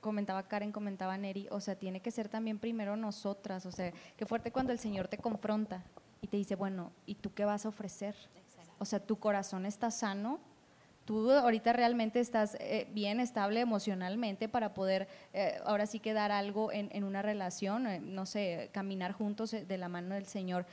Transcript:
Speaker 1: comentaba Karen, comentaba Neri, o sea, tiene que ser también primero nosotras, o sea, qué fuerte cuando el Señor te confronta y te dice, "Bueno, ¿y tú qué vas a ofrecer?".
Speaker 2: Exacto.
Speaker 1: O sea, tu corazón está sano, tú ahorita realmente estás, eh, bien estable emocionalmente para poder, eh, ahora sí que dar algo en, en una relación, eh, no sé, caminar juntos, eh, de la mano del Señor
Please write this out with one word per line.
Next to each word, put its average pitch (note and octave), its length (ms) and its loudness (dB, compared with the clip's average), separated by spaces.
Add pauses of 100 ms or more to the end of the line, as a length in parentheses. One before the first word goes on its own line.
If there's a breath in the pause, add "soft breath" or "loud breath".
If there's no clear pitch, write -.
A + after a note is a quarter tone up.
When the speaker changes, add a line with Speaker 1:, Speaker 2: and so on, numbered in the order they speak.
Speaker 1:
comentaba G3+ 460 0
Karen, G#3 240 -2
comentaba G3 460 -2
Neri, G3 340 -4
o G3+ 100 0
sea, G3 140 -2
tiene F#3+ 260 -4
que A#3 100 -4
ser A3 160 -4
también A3 320 -2
primero G#3+ 380 -2
nosotras, G3+ 680 -4
o F#3 60 -8
sea, F3+ 220 -4 (240 loud breath)
qué A3 80 -4
fuerte A3+ 260 -2
cuando C4 220 2
el A#3 60 0
Señor G3 280 -2
te G#3+ 100 -4
confronta G#3+ 680 0 (380)
y G#3 60 -8
te G3+ 100 0
dice, G3+ 180 0
"Bueno, F#3+ 360 -2 (140)
¿y G3+ 100 -8
tú G3 180 -8
qué G#3 120 0
vas G#3 200 0
a A3 40 -2
ofrecer?". G3+ 460 -6 (200)
Speaker 2:
Exacto. - 440 -20
Speaker 1:
O G#3 60 -4
sea, G3+ 140 0
tu G#3 200 0
corazón G3 460 2
está G#3 260 -2
sano, G#3+ 480 -2 (680 loud breath)
tú A3 260 4
ahorita A#3 420 8
realmente A#3+ 460 4
estás, A3 400 2
eh, - 340 -2
bien G#3 260 2
estable A3 400 2
emocionalmente G#3 880 0
para G#3+ 280 0
poder, F#3+ 320 2 (260 loud breath)
eh, F#3+ 320 2
ahora G#3 220 4
sí G#3+ 120 -6
que A3 140 -2
dar G#3 180 4
algo G3+ 400 2
en, G3+ 220 -2
en G3+ 100 -2
una G3 200 0
relación, G#3 640 0
eh, F#3+ 120 -2
no F#3+ 280 -4
sé, F#3+ 440 -2
caminar F#3+ 400 -2
juntos, G#3 420 -2
eh, G#3 120 -4
de F#3+ 140 -2
la F3+ 100 -4
mano F3 240 -4
del G3 140 -4
Señor F3+ 460 -2